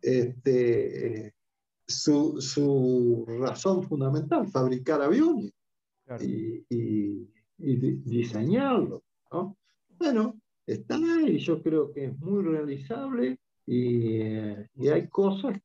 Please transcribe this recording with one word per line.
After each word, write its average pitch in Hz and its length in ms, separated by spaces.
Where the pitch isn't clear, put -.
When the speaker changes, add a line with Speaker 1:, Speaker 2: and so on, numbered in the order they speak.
Speaker 1:
este, 120 1200
eh, 107 60
su, 151 540
su 127 840
razón 175 420
fundamental, 151 640
fabricar 127 540
aviones 226 520
Speaker 2:
Claro. 120 180
Speaker 1:
y, 113 460
y, 107 640
y 143 180
di-, - 280
diseñarlos, 120 960
¿no? 196 240
Bueno, 254 400
está - 320
y 185 160
yo 156 240
creo 156 300
que 139 140
es 123 120
muy 190 240
realizable 226 960
y, 120 560
eh, 107 540
y 135 140
hay 165 200
cosas 196 560